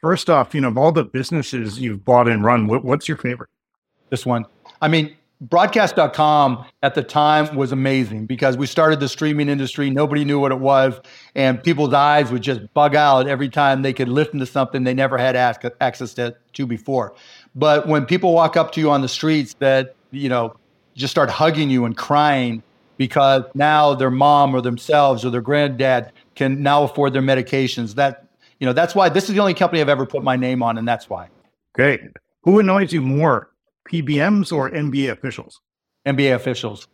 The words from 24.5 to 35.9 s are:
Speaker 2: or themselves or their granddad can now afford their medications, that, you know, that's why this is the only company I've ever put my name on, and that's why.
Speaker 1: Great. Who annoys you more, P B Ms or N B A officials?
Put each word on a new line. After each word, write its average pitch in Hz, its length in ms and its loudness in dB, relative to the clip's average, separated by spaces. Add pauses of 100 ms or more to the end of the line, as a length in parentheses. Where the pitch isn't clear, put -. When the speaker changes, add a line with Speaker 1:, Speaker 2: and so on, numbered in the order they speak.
Speaker 2:
or 127 60 0
themselves 127 640 0
or 127 40 -2
their 120 120 -4
granddad 131 680 -2 (240)
can 139 280 -2
now 143 200 4
afford 139 300 -2
their 135 80 0
medications, 127 760 -2
that, 139 300 -2 (340)
you 139 60 -4
know, 127 80 0
that's 170 220 0
why 190 140 4
this 185 180 0
is 208 80 -4
the 196 40 0
only 196 140 2
company 170 280 0
I've 139 80 0
ever 135 160 2
put 135 180 -6
my 131 120 0
name 127 280 -2
on, 117 140 -2
and 113 100 -6
that's 117 220 -4
why. 92 180 -12 (460)
Speaker 1:
Great. 131 280 0 (420)
Who 190 160 6
annoys 190 340 0
you 160 80 0
more, 135 480 0 (360)
P 170 160 -4
B 143 160 -2
Ms 196 340 0
or 139 220 -4
N 147 160 -4
B 135 180 -2
A 120 40 -4
officials? - 480 -12 (460)